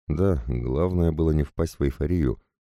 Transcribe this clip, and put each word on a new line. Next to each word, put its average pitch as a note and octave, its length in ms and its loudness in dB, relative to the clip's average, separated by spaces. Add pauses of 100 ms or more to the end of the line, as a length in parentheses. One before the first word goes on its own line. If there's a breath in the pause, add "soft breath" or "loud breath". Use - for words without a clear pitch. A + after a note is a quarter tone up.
Да, E2+ 400 2
главное D#2+ 640 0
было D#2+ 200 0
не D2+ 120 2
впасть - 340 -6
в - 60 -2
эйфорию, D2+ 580 0 (300)